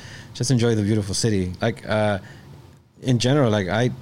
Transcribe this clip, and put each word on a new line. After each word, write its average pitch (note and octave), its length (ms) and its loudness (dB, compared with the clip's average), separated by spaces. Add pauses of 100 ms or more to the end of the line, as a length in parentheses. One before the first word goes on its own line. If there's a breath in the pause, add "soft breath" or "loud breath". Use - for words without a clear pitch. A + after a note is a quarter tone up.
(340 loud breath)
just B2+ 160 -2
enjoy A#2 240 4
the G#2+ 80 0
beautiful G#2+ 320 0
city. F#2+ 380 0 (100)
Like, A2+ 260 -4
uh, G#2 300 0 (840 loud breath)
in B2 160 2
general, B2 320 4
like, G#2 180 2
I A#2 220 2 (120)